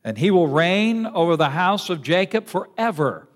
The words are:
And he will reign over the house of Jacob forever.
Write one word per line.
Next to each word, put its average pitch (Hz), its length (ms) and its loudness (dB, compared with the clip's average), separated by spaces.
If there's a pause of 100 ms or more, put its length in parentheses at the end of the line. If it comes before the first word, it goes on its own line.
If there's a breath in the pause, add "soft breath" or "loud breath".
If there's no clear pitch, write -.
And 110 160 -8
he 180 140 2
will 175 160 4
reign 202 580 0
over 170 300 0
the 151 140 2
house 185 400 -2
of 165 120 -4
Jacob 190 460 0
forever. 156 880 -4